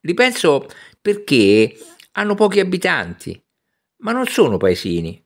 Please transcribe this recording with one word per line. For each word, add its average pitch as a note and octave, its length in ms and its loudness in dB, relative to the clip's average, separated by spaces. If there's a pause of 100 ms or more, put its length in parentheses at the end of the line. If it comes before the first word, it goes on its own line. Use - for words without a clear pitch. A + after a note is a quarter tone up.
Li E3 140 -6
penso G3+ 520 0 (340)
perché G#2+ 760 2 (360)
hanno G#3 220 -2
pochi G3+ 260 2
abitanti, F3 800 -4 (580)
ma A3+ 140 -8
non B3 140 -4
sono C3 300 2
paesini. F2 680 -4